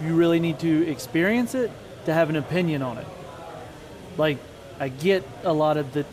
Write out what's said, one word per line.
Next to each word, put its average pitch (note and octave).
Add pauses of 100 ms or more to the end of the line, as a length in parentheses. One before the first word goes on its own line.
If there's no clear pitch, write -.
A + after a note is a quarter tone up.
you E3
really E3+
need E3
to E3
experience G3+
it A#3+ (340)
to E3
have D#3+
an D#3+
opinion D3+
on B2
it. - (1080)
Like, D3+ (420)
I C#3
get E3+ (200)
a F3
lot D3+
of C3+
the, C#3+